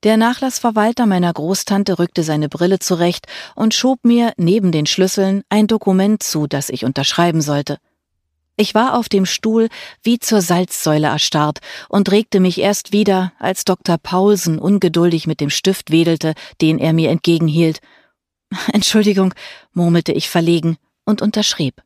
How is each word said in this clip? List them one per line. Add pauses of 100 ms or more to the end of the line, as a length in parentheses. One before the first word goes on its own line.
Der
Nachlassverwalter
meiner
Großtante
rückte
seine
Brille
zurecht (300)
und
schob
mir
neben
den
Schlüsseln
ein
Dokument
zu,
das
ich
unterschreiben
sollte. (800)
Ich
war
auf
dem
Stuhl (360)
wie
zur
Salzsäule
erstarrt (300)
und
regte
mich
erst
wieder,
als
Doktor
Paulsen
ungeduldig
mit
dem
Stift
wedelte, (280)
den
er
mir
entgegenhielt. (720)
<laughs>
„Entschuldigung“, (380)
murmelte
ich
verlegen (280)
und
unterschrieb.